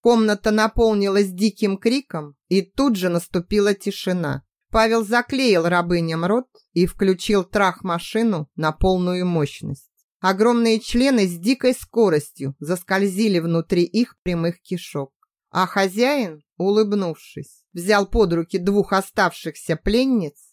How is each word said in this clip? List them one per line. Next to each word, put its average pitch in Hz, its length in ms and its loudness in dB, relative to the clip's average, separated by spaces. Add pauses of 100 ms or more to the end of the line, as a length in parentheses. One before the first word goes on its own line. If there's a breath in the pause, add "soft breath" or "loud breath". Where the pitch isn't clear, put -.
Комната 220 500 2
наполнилась 214 800 0
диким 196 480 -2
криком, 185 580 -4 (120)
и 190 120 2
тут 247 360 0
же 180 120 -2
наступила 180 640 0
тишина. 180 680 -6 (280)
Павел 226 340 2
заклеил 240 640 0
рабыням 170 600 0
рот 233 220 0 (240)
и 175 120 2
включил 190 600 0
трах-машину 185 1120 -2
на 156 160 -2
полную 180 520 0
мощность. 156 680 -4 (300)
Огромные 226 600 2
члены 240 460 2
с 175 120 -4
дикой 254 360 0
скоростью 151 840 -2
заскользили 190 800 0
внутри 170 460 0
их 220 380 -2
прямых 170 380 -4
кишок. 156 520 -10 (380)
А 185 160 0
хозяин, 196 760 -2 (140)
улыбнувшись, 196 1160 -2
взял 196 340 0
под 202 260 2
руки 170 260 -2
двух 196 340 0
оставшихся 175 840 -2
пленниц 220 600 0 (160)